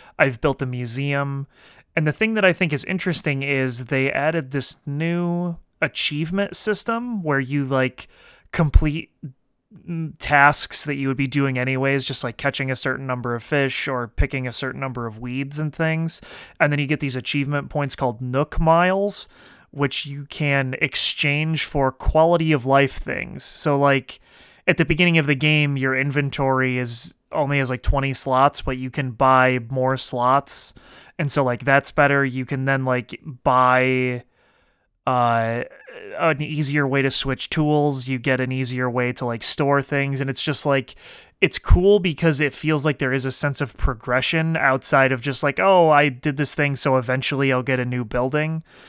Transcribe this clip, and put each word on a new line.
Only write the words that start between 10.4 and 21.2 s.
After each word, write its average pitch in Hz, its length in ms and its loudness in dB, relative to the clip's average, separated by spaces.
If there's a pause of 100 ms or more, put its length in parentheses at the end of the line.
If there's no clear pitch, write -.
that 147 120 -4
you 139 120 -4
would 131 100 -2
be 139 80 0
doing 135 320 0
anyways, 131 480 0
just, - 180 -4
like, 120 140 -8
catching 135 320 -4
a 131 60 -2
certain 131 320 -4
number 123 260 -4
of 117 80 -4
fish 139 460 -2
or 123 200 -4
picking 135 400 -4
a 117 60 -6
certain 131 260 -6
number 127 280 -6
of 110 100 -10
weeds 135 420 -8
and 156 140 -2
things. 160 480 -2 (380)
And 147 120 4
then 147 80 0
you 147 60 0
get 143 140 0
these 135 160 -4
achievement 139 560 -4
points 143 240 -4
called 123 260 -4
Nook 131 380 -2
Miles, 180 680 2 (440)
which 139 340 -2
you 143 200 -10
can 139 540 -2
exchange 151 840 0